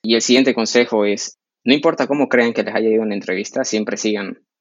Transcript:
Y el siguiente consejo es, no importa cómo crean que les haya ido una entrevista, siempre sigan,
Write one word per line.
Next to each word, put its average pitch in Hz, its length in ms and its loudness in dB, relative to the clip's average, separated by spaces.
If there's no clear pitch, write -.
Y 113 120 2
el 110 80 2
siguiente 127 320 4
consejo 113 500 2
es, - 320 -4
no 123 120 4
importa 147 320 0
cómo 139 200 0
crean 117 260 2
que 107 100 -2
les 107 100 -6
haya 110 160 0
ido 110 140 2
una 104 100 -4
entrevista, 110 500 -6
siempre 107 340 -4
sigan, 104 440 -4